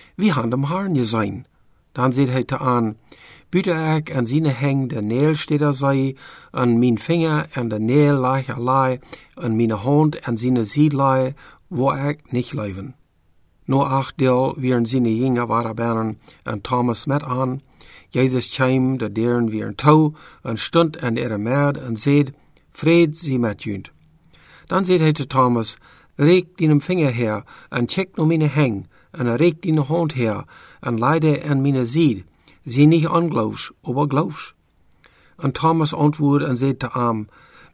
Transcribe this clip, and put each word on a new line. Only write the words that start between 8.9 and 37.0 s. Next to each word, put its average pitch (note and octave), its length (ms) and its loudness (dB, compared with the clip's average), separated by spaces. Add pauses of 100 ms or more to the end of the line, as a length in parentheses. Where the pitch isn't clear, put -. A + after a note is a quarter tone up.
en A2+ 220 -2
mijn A2+ 140 2
hand C#3+ 480 2
en A#2 200 -4
zijn A#2+ 280 0
ziel D3 300 2
lei, C3 380 0 (320)
wo C3+ 260 -2
ik C#3+ 400 -6
niet A#2+ 200 -4
leven." G2+ 420 -8 (680)
No C3+ 180 2
acht C3+ 360 -2
deel C3 400 2
wieren B2 280 0
zijn A#2 300 0
Jünger A#2+ 300 0
waren A2+ 280 -2
binnen, A2+ 460 -2 (220)
en A2+ 180 -6
Thomas B2 440 -2
met C#3+ 180 -2
aan. C3 380 -4 (480)
Jezus B2+ 420 0
kwam, C3 480 0
de G#2+ 140 -6
deuren A#2 360 0
wieren G#2 260 -6
toe, D3+ 380 4 (300)
en A#2 160 -6
stond E3 380 0
in A#2 200 -4
ihre A#2 220 -4
midden, C#3 460 0
en A#2 120 -6
zei, C#3+ 280 2 (480)
"Vrede E3 440 2
zij C3+ 220 -4
met A2 240 -2
jullie." G2 280 -8 (760)
Dan F#3+ 180 -2
zei F3+ 140 2
hij D#3 140 4
te C#3+ 140 -4
Thomas, B2 500 0 (380)
"Reik F3 420 2
deinem D3+ 240 4
vinger D#3 340 0
her, A2 300 -2 (240)
en B2 200 -4
check - 280 -6
no D#3 100 0
meine D#3 200 2
heng, B2+ 400 -2 (240)
en A#2+ 260 -2
reik D#3+ 260 2
deine D#3 180 0
hand D#3 340 -2
her, A2 300 -2 (360)
en A#2+ 180 -4
leide D3+ 400 2
in C#3+ 220 -2
meine C3+ 260 0
ziel. C3 340 2 (440)
Zij C#3 220 4
niet D#3+ 220 4
ongeloofs, D3 640 -2 (100)
aber C#3 260 -2
geloofs." D3 460 -4 (840)
En C3+ 160 -2
Thomas D#3+ 420 0
antwoordde D3 520 2
en B2+ 100 -2
zei C3 200 -2
te B2 160 -8
hem, A2+ 360 -4 (460)